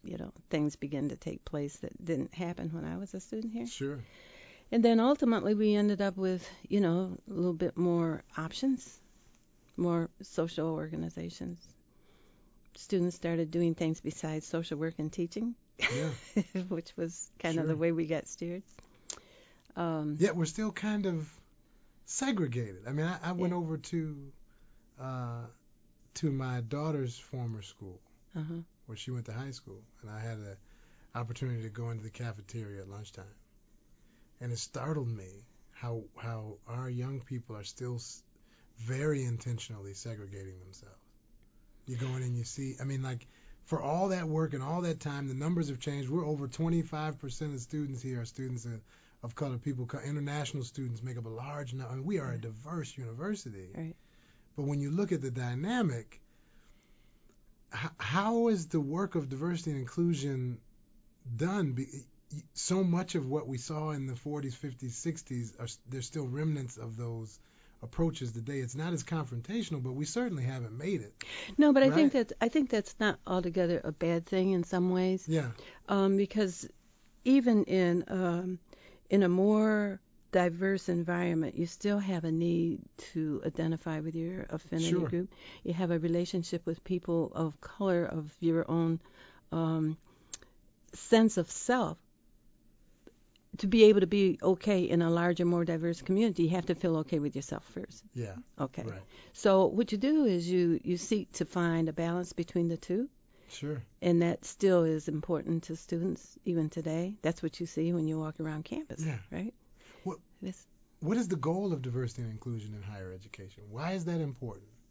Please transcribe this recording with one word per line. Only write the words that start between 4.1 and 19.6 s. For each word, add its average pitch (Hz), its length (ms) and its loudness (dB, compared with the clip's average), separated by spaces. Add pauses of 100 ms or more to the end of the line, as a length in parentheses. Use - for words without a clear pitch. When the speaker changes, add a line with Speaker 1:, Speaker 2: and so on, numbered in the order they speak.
Speaker 1:
And 233 120 4
then 226 180 8
ultimately 233 540 4
we 214 200 6
ended 208 260 4
up 196 160 0
with, 185 320 0 (200)
you 202 120 4
know, 180 380 2 (120)
a - 20 -8
little 175 200 2
bit 170 240 -2
more 170 480 2 (120)
options, 247 600 -2 (760)
more 170 320 0 (140)
social 165 480 -2
organizations. 165 920 -8 (1120)
Students 180 400 0
started 165 360 -2
doing 170 240 2
things 160 260 0
besides 156 460 -6
social 165 320 -4
work 160 200 -2
and 156 140 -4
teaching, 208 420 -4 (240)
Speaker 2:
Yeah. 147 320 0 (240)
Speaker 1:
<laughs> 185 340 -2
which 170 280 -6
was 170 420 -6
kind 165 200 0
of 160 80 2
the 160 80 2
Speaker 2:
Sure. 151 60 -2
Speaker 1:
way 170 120 4
we 160 140 0
got 156 200 -2
steered. 175 360 -8 (1120)